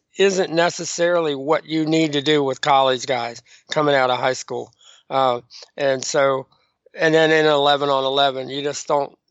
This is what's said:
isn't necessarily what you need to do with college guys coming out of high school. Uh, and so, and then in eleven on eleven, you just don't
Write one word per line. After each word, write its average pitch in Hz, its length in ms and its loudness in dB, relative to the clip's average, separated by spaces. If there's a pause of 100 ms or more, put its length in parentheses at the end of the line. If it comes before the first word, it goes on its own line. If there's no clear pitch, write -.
(180)
isn't 185 340 2
necessarily 170 840 0
what 139 320 -2
you 156 200 -2
need 160 280 2
to 143 80 0
do 147 200 2
with 131 180 -4
college 135 460 2
guys 120 360 -4 (280)
coming 147 240 2
out 127 160 2
of 123 80 0
high 131 160 0
school. 120 380 -10 (360)
Uh, 131 320 0 (360)
and 135 280 -2
so, 139 420 0 (480)
and 160 200 0
then 160 160 4
in 156 160 4
eleven 143 420 2
on 135 160 0
eleven, 135 440 -2
you 139 140 -8
just 139 240 -8
don't 143 300 -2 (140)